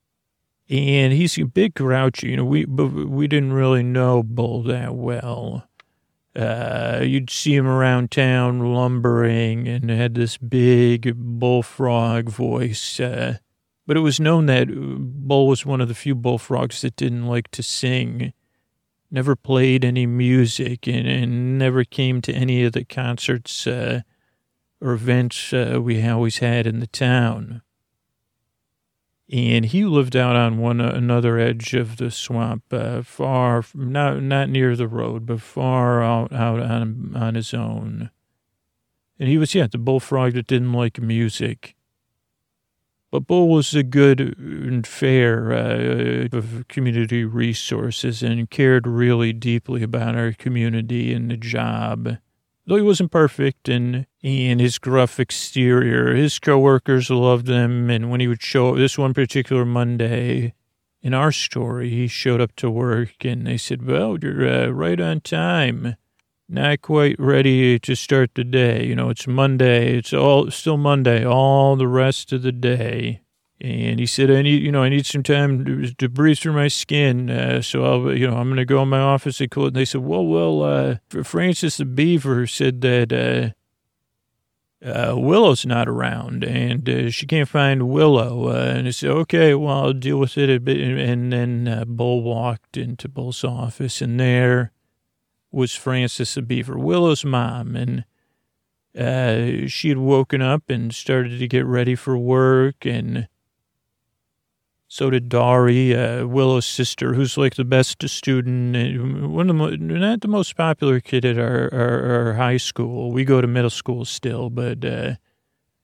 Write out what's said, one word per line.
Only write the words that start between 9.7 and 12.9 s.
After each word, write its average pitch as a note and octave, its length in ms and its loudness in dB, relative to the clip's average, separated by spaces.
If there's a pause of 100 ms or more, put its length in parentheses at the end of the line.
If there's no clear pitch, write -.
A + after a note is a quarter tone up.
had A#2 260 0
this A#2 200 -2
big A#2+ 800 2
bullfrog A#2+ 1120 -2
voice, A#2 720 -4